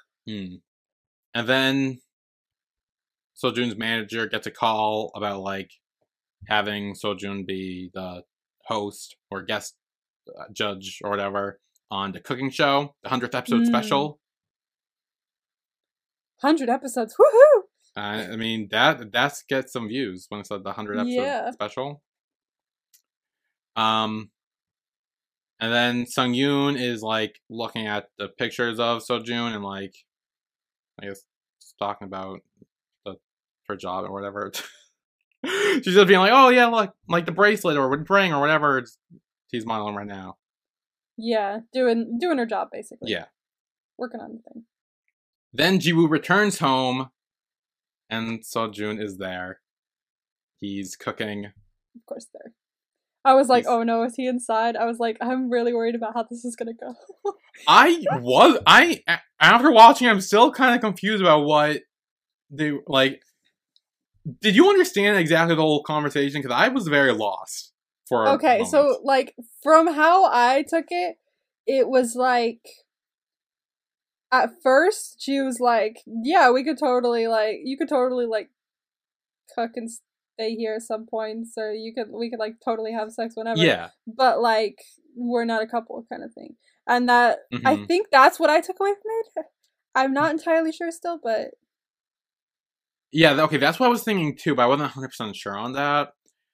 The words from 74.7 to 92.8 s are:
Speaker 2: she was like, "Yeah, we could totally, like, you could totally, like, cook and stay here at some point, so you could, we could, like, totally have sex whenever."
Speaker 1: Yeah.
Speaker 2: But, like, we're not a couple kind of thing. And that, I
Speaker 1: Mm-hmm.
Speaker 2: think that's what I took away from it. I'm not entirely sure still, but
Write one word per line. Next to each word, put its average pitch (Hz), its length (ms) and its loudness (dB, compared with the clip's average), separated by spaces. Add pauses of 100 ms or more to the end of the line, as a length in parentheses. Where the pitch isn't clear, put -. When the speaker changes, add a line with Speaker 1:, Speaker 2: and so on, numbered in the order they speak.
Speaker 2:
she 277 200 -2
was 254 180 -6
like, 233 480 0
"Yeah, 247 440 4
we 254 120 2
could 269 140 -4
totally, 240 500 0
like, 220 360 -2
you 262 140 -8
could 311 120 -4
totally, 254 360 0
like, 220 240 -4 (1080)
cook 233 200 -6
and 226 160 -10
stay - 640 -10
here 220 200 -6
at 226 80 -8
some 220 240 -8
point, 220 400 -8
so 220 240 -8
you 220 220 -10
could, 226 180 -8
we 233 180 -8
could, 233 100 -10
like, 220 240 -8
totally 220 300 -6
have 220 200 -8
sex 226 240 -10
whenever." 226 220 -4
Speaker 1:
Yeah. 101 300 2 (180)
Speaker 2:
But, 226 340 2
like, 220 380 0 (360)
we're 240 300 -4
not 226 180 -2
a 220 40 -6
couple 226 440 -10
kind - 120 -14
of 233 100 -18
thing. - 220 -20 (320)
And 247 220 2
that, 240 300 4 (260)
I 269 120 4
Speaker 1:
Mm-hmm. - 100 -12
Speaker 2:
think 381 240 -2
that's 277 280 8
what 320 100 4
I 320 120 4
took 370 180 -10
away 392 140 0
from 415 180 -10 (320)
it. - 20 -16 (500)
I'm 269 180 0
not 294 180 0
entirely 320 420 0
sure 339 180 -8
still, 339 320 -10
but 226 280 -4 (1600)